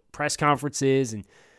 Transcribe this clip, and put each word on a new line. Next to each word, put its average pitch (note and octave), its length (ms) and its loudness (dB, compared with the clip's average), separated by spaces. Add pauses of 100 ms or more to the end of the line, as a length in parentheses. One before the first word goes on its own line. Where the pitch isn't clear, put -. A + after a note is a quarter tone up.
(120)
press D3 240 -4
conferences. C3+ 800 0
And G#2 120 -12 (340)